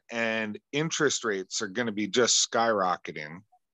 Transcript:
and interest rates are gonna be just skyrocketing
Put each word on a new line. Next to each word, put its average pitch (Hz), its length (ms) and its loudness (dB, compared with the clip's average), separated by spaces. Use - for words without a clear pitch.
and 113 480 -2
interest 147 540 0
rates 95 360 -2
are 107 60 -4
gonna 113 240 -2
be 104 160 -2
just 110 420 4
skyrocketing 90 920 0